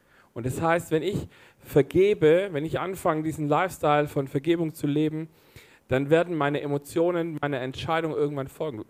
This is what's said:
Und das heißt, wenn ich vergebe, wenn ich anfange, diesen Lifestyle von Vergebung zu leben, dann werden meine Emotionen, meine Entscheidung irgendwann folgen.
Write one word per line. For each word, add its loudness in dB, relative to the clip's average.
Und -8
das -4
heißt, 0
wenn 2
ich -4
vergebe, 4
wenn -2
ich -4
anfange, -2
diesen -4
Lifestyle 2
von -4
Vergebung 0
zu -4
leben, 0
dann 0
werden 4
meine 0
Emotionen, -2
meine -2
Entscheidung -4
irgendwann -2
folgen. -8